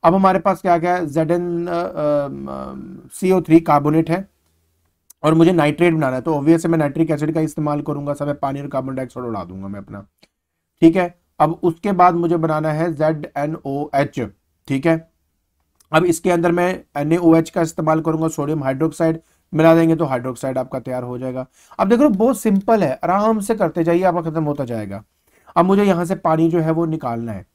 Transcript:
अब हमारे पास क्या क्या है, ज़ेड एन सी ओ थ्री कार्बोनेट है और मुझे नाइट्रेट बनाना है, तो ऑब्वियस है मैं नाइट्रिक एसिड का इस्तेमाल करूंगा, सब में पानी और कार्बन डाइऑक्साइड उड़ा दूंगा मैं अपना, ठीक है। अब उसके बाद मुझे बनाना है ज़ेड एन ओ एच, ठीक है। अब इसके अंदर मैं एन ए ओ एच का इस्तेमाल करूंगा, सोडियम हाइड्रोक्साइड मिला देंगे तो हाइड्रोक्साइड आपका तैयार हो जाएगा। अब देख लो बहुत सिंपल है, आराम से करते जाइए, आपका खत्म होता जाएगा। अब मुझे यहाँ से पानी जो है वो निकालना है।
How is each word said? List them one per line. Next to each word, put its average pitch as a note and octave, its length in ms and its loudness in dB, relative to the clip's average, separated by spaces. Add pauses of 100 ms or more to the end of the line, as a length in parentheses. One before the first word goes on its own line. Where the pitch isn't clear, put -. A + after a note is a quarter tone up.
अब E3+ 120 4
हमारे F#3+ 240 4
पास F#3 220 -2
क्या F3 160 2
क्या F3 180 0
है, F3+ 100 -4
ज़ेड D#3 260 -2
एन F3 360 -2 (1500)
सी F#3 180 0
ओ F#3 100 4
थ्री D#3+ 180 6
कार्बोनेट D3+ 500 2
है F#3 200 -4 (960)
और D#3 100 4
मुझे E3 180 6
नाइट्रेट D#3+ 420 2
बनाना C#3 220 0
है, B2+ 60 -6
तो D#3+ 140 -2
ऑब्वियस D#3+ 300 2
है E3 60 2
मैं E3 60 2
नाइट्रिक D#3 340 0
एसिड D#3 220 -2
का D#3+ 80 0
इस्तेमाल D3+ 400 -4
करूंगा, C#3+ 320 -6
सब C#3+ 120 -6
में D3 140 -6
पानी C#3 220 -6
और C#3 60 -12
कार्बन C3 280 -6
डाइऑक्साइड B2+ 320 -10
उड़ा G#2 160 -6
दूंगा F#2+ 240 -14
मैं G2+ 120 -12
अपना, G2+ 260 -16 (760)
ठीक E3 140 6
है। F3 240 -2 (200)
अब D#3 240 2
उसके F3 280 -2
बाद F3+ 220 4
मुझे E3+ 240 0
बनाना D#3 340 -2
है D#3+ 220 -2
ज़ेड D3+ 340 -2 (100)
एन D#3 280 -4
ओ C#3+ 300 -6
एच, C#3 240 -2 (480)
ठीक C#3 180 -2
है। E3 260 0 (800)
अब D#3+ 140 4
इसके F3 260 0
अंदर E3+ 200 2
मैं F3+ 320 -2 (140)
एन D3 160 0
ए E3+ 40 2
ओ E3 180 6
एच E3 140 2
का F3 120 -2
इस्तेमाल D#3+ 400 0
करूंगा, D#3+ 260 -2
सोडियम D3+ 360 -4
हाइड्रोक्साइड D#3+ 560 -2 (340)
मिला E3 220 6
देंगे E3 200 4
तो D#3 100 -2
हाइड्रोक्साइड C3 520 -4
आपका B2+ 220 -6
तैयार B2+ 240 -8
हो B2 140 -10
जाएगा। B2+ 300 -8 (320)
अब F#3+ 100 0
देख A3+ 100 -2
लो D4 100 4
बहुत A3 300 0
सिंपल G#3 440 0
है, C3+ 200 -2
आराम G#3 360 0
से G#3+ 160 -4
करते E3+ 280 -2
जाइए, E3+ 200 2
आपका E3+ 280 0
खत्म D#3+ 120 -4
होता C#3+ 220 -4
जाएगा। G#2+ 380 -8 (520)
अब F3 100 4
मुझे G3 180 4
यहाँ F3 220 2
से D3 100 -4
पानी D#3+ 340 2
जो E3+ 100 2
है D#3+ 120 0
वो E3 140 0
निकालना A#2+ 460 -6
है। F#2 240 -10